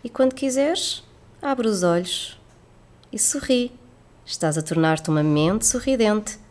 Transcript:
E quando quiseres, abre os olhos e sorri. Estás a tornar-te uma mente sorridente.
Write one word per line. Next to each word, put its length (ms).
E 80
quando 240
quiseres, 680
abre 260
os 160
olhos 560
e 60
sorri. 540
Estás 320
a 40
tornar-te 460
uma 140
mente 420
sorridente. 760